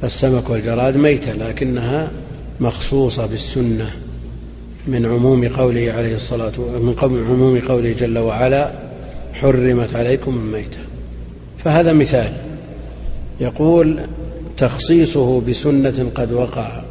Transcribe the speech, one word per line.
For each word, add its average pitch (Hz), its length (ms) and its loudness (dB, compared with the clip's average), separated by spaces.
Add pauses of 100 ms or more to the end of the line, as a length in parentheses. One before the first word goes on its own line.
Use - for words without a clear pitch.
السمك 127 460 0
والجراد 117 480 0
ميتة، 143 360 2
لكنها 123 760 -2 (480)
مخصوصة 123 640 0
بالسنة 110 680 -2 (960)
من 123 180 0
عموم 120 420 4
قوله 120 440 2
عليه 113 240 -2
الصلاة 113 440 -4
و-، 123 200 -4
من 117 140 2
قوم-، 123 320 0
عموم 127 340 4
قوله 120 400 0
جل 117 180 0
وعلا: 127 540 2 (600)
"حرمت 123 640 2
عليكم 123 500 0
الميتة". 107 320 -6 (800)
فهذا 165 360 4
مثال. 123 400 4 (1040)
يقول: 156 600 4 (580)
"تخصيصه 131 840 4
بسنة 127 760 0
قد 117 160 -2
وقع 120 600 -4